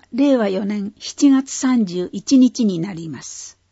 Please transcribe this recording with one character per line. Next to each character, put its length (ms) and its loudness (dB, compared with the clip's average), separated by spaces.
令 240 2
和 100 0
四 160 -4
年 340 -6
七 300 0
月 240 2
三 320 0
十 280 -4
一 260 2
日 260 4
に 140 0
な 160 -6
り 160 -10
ま 100 -12
す。 380 -20